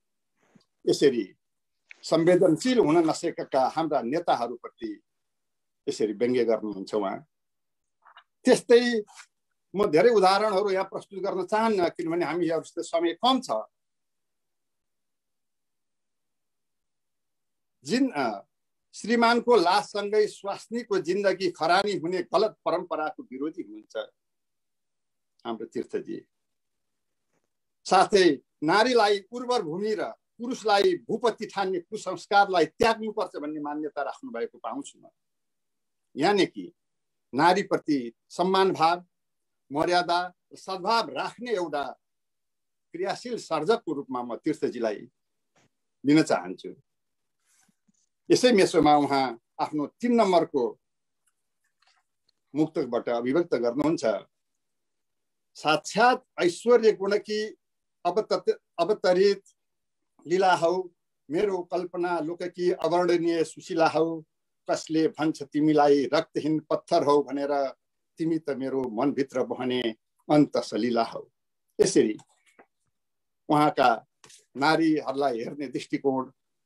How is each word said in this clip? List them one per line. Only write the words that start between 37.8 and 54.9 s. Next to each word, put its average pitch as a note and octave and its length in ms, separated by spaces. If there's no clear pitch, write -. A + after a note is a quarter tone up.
सम्मान F#3+ 440
भाव, E3 340
मर्यादा F3 600
र C#3 40
सद्भाव F#3+ 520
राख्ने F#3 440
एउटा D#3+ 300
क्रियाशील F#3+ 460
सर्जकको D#3+ 540
रूपमा C3+ 300
म A#2+ 140
तीर्थजीलाई A#2 760
लिन D3+ 160
चाहन्छु। F#2 520
यसै B3 220
मेसोमा E3 440
उहाँ C3+ 420
आफ्नो D3 260
तिन A#3+ 280
नम्बरको E3 640
मुक्तकबाट C#3 540
अभिव्यक्त B2 460
गर्नुहुन्छ, B2+ 500